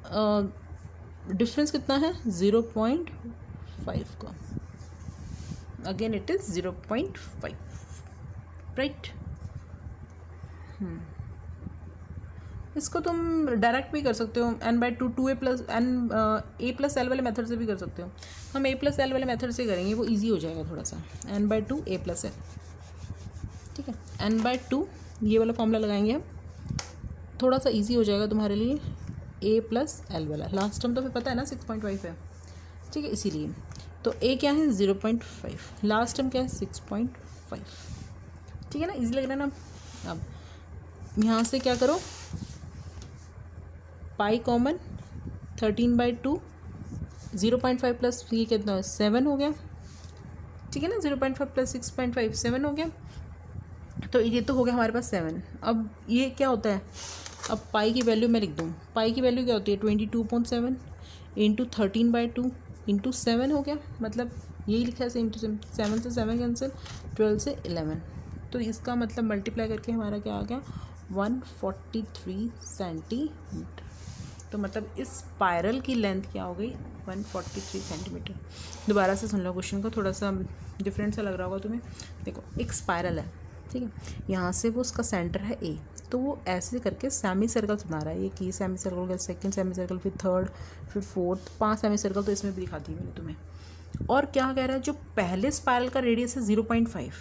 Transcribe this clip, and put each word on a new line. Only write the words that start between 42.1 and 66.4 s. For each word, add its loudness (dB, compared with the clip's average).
पाई 4
common, 4
thirteen 6
by 6
two, 2
zero 4
point 4
five 4
plus 0
ये 4
कितना 2
है? 2
सेवन 4
हो 4
गया। 2
ठीक 0
है 2
ना, 2
ज़ीरो 2
पॉइंट 2
फ़ाइव -2
प्लस 2
सिक्स -6
पॉइंट 0
फ़ाइव, 2
सेवन 2
हो 2
गया। 0
तो 4
ये 4
तो 2
हो 6
गया 4
हमारे 4
पास -2
सेवन। 0
अब 2
ये 6
क्या 2
होता 4
है, 2
अब -2
पाई 6
की 4
value 6
मैं 6
लिख 2
दूँ, -2
पाई 4
की 0
वैल्यू 4
क्या 4
होती 2
है? 4
twenty 4
two 2
point 2
seven 2
into 6
thirteen 6
by 4
two 2
into 4
seven 4
हो 4
गया, 0
मतलब -2
यही 4
लिखा -2
है 0
same 2
टू -6
सेम, 0
सेवन 2
से -4
seven 2
cancel, 0